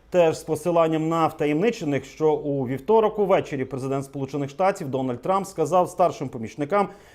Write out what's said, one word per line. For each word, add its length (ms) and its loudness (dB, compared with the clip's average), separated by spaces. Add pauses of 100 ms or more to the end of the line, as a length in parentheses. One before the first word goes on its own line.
(120)
теж 260 4
з 60 -14
посиланням 680 0
на 180 2
втаємничених, 800 0
що 280 0
у 340 -2
вівторок 520 2
увечері 460 0
президент 400 -6
Сполучених 440 -6
Штатів 400 -2
Дональд 320 -4
Трамп 260 0
сказав 420 2
старшим 400 0
помічникам, 600 -2 (260)